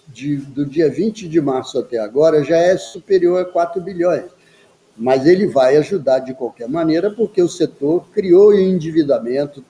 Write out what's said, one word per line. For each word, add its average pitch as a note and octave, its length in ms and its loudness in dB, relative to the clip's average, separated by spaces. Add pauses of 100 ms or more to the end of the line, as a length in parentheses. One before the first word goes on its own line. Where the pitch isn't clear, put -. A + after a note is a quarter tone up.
de, C#3 300 -8
do C3+ 280 -8
dia D3+ 240 0
vinte F#3 400 -4
de D#3+ 100 0
março C3+ 380 -2
até A#2 220 -4
agora D3 440 2
já D#3+ 140 0
é F3+ 180 2
superior F3+ 680 0
a F3+ 40 -6
quatro E3+ 340 -4
bilhões. F3 460 -2 (720)
Mas B2+ 300 0
ele F#3 180 4
vai C3 320 2
ajudar C#3+ 420 0
de B2+ 140 -10
qualquer A#2+ 340 -10
maneira, E3 440 -2
porque G#3 300 -2
o F3 60 4
setor D#3+ 640 -4
criou G3 420 6
endividamento, D3 1160 -2